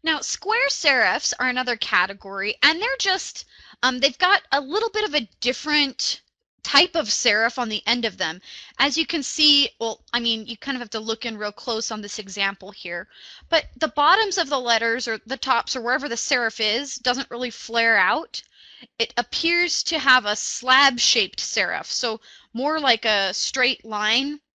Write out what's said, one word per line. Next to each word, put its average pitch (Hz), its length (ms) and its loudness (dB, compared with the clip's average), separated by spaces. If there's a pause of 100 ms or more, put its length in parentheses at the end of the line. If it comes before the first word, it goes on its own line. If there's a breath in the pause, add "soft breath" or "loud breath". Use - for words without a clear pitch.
Now, 311 160 0
square 466 480 -2
serifs 254 720 2
are 254 80 0
another 247 280 -2
category, 196 880 -2
and 320 180 4
they're 508 200 -2
just, - 460 -4 (360 loud breath)
um, 254 160 2
they've 277 180 2
got 370 260 4 (100)
a 277 80 4
little 359 300 -2
bit 415 140 -2
of 294 120 -4
a 233 120 0 (120)
different 285 800 0 (420)
type 311 320 4
of 277 140 0
serif 226 500 2
on 220 120 -2
the 214 160 -6
end 233 180 0
of 196 140 -4
them. 170 200 -4 (400 loud breath)
As 277 200 2
you 320 80 0
can 311 160 -2
see, 294 480 4 (100)
well, 226 320 -4
I 240 80 0
mean, 226 260 -2
you 233 120 -12
kind 269 180 -4
of 240 40 -6
have 220 100 -10
to 220 100 -4
look 220 240 -6
in 226 140 -6
real 208 120 -4
close 220 400 -6
on 214 120 -6
this 202 160 -10
example 196 520 -6
here, 175 380 -10 (400 loud breath)
but - 160 4 (140)
the 302 100 -2
bottoms 359 480 4
of 302 140 -2
the 269 100 0
letters 233 480 0
or 220 160 -4
the 254 140 -6
tops - 360 -4
or 262 60 -4
wherever 254 260 -2
the 233 100 -4
serif 233 440 -2
is 240 360 -2
doesn't 254 340 -2
really 247 180 -6
flare 226 480 0
out. 202 460 0 (560 loud breath)
It - 180 -2
appears 339 680 0
to - 140 -2
have 190 280 4
a 208 100 0
slab-shaped 254 1040 2
serif, 175 460 -2
so - 340 -4 (320 loud breath)
more 285 260 0
like 247 280 2
a 196 260 2
straight 254 500 0
line 226 560 -2 (160)